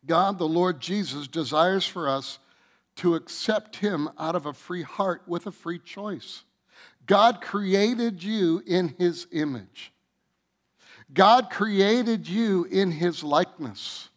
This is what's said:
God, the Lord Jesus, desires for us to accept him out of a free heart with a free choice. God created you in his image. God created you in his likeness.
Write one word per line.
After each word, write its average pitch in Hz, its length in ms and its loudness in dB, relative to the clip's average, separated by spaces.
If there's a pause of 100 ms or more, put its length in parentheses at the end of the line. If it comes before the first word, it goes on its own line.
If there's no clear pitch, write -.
God, 180 320 2
the 165 100 -2
Lord 170 320 0
Jesus, 147 480 -6
desires 160 580 0
for 165 220 -4
us 135 300 -4 (580)
to 175 180 2
accept - 640 -4
him 170 320 -2 (100)
out 160 160 -4
of 160 120 -2
a 147 80 -8
free 175 280 -10
heart 185 440 -4
with 170 200 -6
a 196 60 -10
free 170 260 -10
choice. - 680 -12 (600)
God 214 380 6
created 202 800 0
you 180 440 0
in 180 220 0 (100)
his 175 340 0
image. 139 600 -6 (1200)
God 208 380 6
created 214 760 2
you 190 380 0
in 190 260 0
his 165 320 -2
likeness. 147 960 -2